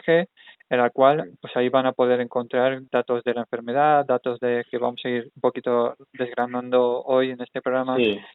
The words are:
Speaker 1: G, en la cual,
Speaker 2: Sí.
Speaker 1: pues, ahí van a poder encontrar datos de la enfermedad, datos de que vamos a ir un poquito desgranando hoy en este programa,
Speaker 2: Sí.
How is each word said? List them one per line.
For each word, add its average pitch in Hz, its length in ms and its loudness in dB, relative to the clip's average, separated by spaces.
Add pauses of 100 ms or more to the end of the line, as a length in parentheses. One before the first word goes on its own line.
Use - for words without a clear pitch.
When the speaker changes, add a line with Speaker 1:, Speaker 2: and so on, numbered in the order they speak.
Speaker 1:
G, 170 240 2 (400)
en 127 100 0
la 120 120 2
cual, 139 360 4
Speaker 2:
Sí. - 160 -18
Speaker 1:
pues, - 160 -14
ahí 123 120 2
van 131 160 2
a 131 60 2
poder 123 300 2
encontrar 127 680 -2
datos 120 340 -2
de 120 100 -2
la 120 80 -4
enfermedad, 135 640 0
datos 123 340 -2
de 120 320 -2
que 123 60 -4
vamos 120 260 -4
a 127 60 -6
ir 120 260 -4
un - 60 -16
poquito 120 540 0 (180)
desgranando 123 880 0
hoy 131 280 2
en 123 100 -12
este 123 200 -10
programa, 127 360 -2
Speaker 2:
Sí. 104 220 0 (160)